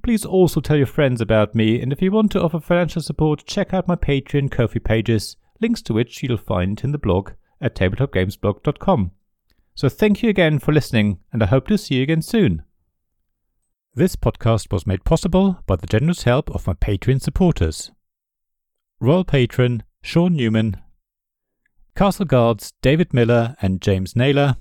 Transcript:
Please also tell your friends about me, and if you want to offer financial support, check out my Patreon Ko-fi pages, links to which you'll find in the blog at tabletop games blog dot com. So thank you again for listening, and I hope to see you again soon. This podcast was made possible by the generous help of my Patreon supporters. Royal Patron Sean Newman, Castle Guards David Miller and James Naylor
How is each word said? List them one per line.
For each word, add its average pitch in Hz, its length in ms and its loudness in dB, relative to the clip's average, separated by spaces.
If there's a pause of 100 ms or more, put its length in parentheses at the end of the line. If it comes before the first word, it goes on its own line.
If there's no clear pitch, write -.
Please 226 240 -2
also 185 340 2
tell 151 160 0
your 139 80 4
friends 127 380 0
about 107 320 2
me, 110 260 2
and 123 100 -4
if 143 120 -4
you 190 100 0
want 214 200 2
to 180 100 0
offer 165 180 -2
financial 175 400 -2
support, 151 460 -2
check - 260 -4
out 185 160 -2
my 175 80 0
Patreon 139 540 -2
Ko-fi 113 300 -2
pages, 113 580 -2 (240)
links 233 180 -2
to - 140 -6
which - 280 -2
you'll 123 140 -4
find 98 480 -4
in 139 80 -2
the 147 60 -6
blog 98 320 -2 (280)
at 131 160 -4
tabletop 180 380 -2
games 95 240 -2
blog - 260 -4
dot - 160 -4
com. 110 340 0 (600)
So 139 140 -2
thank 208 340 2
you 233 60 2
again 165 300 2
for - 140 0
listening, 107 480 0 (120)
and 110 100 -2
I 98 40 2
hope 131 220 0
to 208 100 2
see - 160 -4
you 127 80 0
again 160 180 0
soon. 139 440 0 (1300)
This 175 200 0
podcast - 560 0
was 95 160 -2
made 95 180 -2
possible 185 600 2
by 95 100 2
the - 100 -8
generous 147 380 0
help 123 260 2
of - 160 -6
my 190 80 -2
Patreon 123 480 -2
supporters. - 680 -2 (1120)
Royal 170 240 2
Patron 123 600 0 (180)
Sean 175 320 0
Newman, 110 480 0 (1120)
Castle 190 300 0
Guards 117 560 0
David 151 320 0
Miller 117 480 2
and 95 180 -2
James 92 340 -2
Naylor 139 460 2